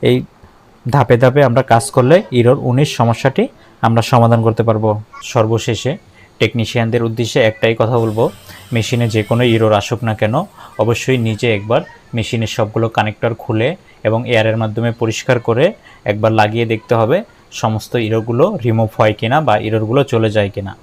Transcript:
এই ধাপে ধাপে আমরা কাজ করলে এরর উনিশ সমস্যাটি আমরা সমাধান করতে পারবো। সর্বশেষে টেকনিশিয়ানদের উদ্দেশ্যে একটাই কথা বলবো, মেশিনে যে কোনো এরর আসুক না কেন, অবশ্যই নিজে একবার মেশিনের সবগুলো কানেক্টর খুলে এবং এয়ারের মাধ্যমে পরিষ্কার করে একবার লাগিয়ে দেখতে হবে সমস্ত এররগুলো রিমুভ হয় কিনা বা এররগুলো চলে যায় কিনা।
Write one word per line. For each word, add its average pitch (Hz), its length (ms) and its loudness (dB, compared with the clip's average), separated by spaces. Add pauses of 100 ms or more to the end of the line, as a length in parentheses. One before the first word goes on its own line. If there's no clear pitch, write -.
এই 123 80 4 (680)
ধাপে 127 360 2
ধাপে 131 260 4
আমরা 117 140 2 (100)
কাজ 113 120 4 (120)
করলে 131 200 4 (240)
এরর 123 180 4 (120)
উনিশ 135 280 2
সমস্যাটি 127 460 0 (380)
আমরা 117 200 2 (100)
সমাধান 117 340 4
করতে 113 220 0
পারবো। 110 220 0 (420)
সর্বশেষে 113 600 0 (480)
টেকনিশিয়ানদের 117 680 0
উদ্দেশ্যে 113 320 -2 (100)
একটাই 113 300 0
কথা 120 240 2
বলবো, 110 200 0 (500)
মেশিনে 120 400 0
যে 107 140 2
কোনো 117 140 0 (120)
এরর 113 260 2
আসুক 113 280 -6
না 110 120 -2
কেন, 110 140 -2 (480)
অবশ্যই 120 360 0 (100)
নিজে 110 180 -4 (100)
একবার 107 240 -2 (360)
মেশিনের 113 400 -4
সবগুলো 110 300 -2 (100)
কানেক্টর 107 360 -2 (100)
খুলে 113 260 -2 (400)
এবং 113 120 0 (120)
এয়ারের 110 300 2
মাধ্যমে 113 280 -2 (100)
পরিষ্কার 120 360 -2 (120)
করে 120 160 2 (460)
একবার 107 300 0
লাগিয়ে 110 320 0
দেখতে 110 280 -4
হবে 113 160 2 (440)
সমস্ত 110 320 -4 (140)
এররগুলো 113 380 0 (200)
রিমুভ 113 340 0
হয় 107 220 4
কিনা 120 180 0 (100)
বা 107 60 4 (120)
এররগুলো 110 340 0 (120)
চলে 113 240 2
যায় 101 180 0
কিনা। 98 180 -8 (100)